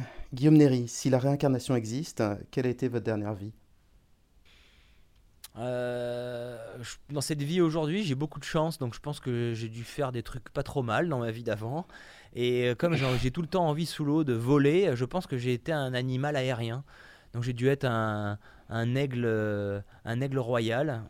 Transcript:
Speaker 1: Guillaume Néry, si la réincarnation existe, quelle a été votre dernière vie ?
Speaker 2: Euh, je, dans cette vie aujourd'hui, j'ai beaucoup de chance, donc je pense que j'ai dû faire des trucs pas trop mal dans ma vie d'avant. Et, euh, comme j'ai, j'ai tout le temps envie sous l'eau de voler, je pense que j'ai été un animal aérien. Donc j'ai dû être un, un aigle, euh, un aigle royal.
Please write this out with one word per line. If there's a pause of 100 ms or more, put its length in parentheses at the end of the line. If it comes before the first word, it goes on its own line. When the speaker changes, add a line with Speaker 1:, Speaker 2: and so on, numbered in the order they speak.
(320)
Speaker 1:
Guillaume
Néry,
si
la
réincarnation
existe, (300)
quelle
a
été
votre
dernière
vie ? (2000)
Speaker 2:
Euh, (240)
je, (160)
dans
cette
vie
aujourd'hui,
j'ai
beaucoup
de
chance,
donc
je
pense
que
j'ai
dû
faire
des
trucs
pas
trop
mal
dans
ma
vie
d'avant. (480)
Et,
euh,
comme
j'ai, (140)
j'ai
tout
le
temps
envie
sous
l'eau
de
voler,
je
pense
que
j'ai
été
un
animal
aérien. (500)
Donc
j'ai
dû
être
un, (300)
un
aigle,
euh, (240)
un
aigle
royal.